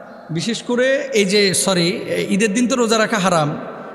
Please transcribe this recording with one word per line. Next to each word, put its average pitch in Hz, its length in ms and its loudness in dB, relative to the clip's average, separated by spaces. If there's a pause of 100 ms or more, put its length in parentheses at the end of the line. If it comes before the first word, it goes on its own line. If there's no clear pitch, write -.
(300)
বিশেষ 165 340 -4
করে 269 500 0
এই 202 120 4
যে, 196 280 2
সরি, 175 340 2 (420)
ঈদের 202 240 2
দিন 247 140 0
তো 269 80 0
রোজা 233 220 2
রাখা 220 200 0
হারাম, 165 400 2 (380)